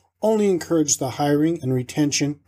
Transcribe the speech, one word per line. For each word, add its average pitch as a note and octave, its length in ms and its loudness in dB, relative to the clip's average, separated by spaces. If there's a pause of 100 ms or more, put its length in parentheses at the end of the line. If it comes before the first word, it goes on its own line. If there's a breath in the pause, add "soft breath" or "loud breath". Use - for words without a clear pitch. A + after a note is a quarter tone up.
(220)
only G#3+ 260 2
encourage E3 480 0
the C3+ 140 -4
hiring D3 520 0
and B2+ 100 -2
retention C#3+ 760 -2